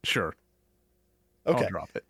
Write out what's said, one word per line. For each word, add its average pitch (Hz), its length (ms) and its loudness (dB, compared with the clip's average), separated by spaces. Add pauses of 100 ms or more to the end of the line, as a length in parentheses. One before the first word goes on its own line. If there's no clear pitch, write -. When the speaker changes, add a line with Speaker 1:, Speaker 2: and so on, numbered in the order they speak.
Speaker 1:
sure. 87 320 0 (1080)
Speaker 2:
Okay. 147 200 4
Speaker 1:
I'll 92 60 0
drop 80 260 -6
it. - 140 -8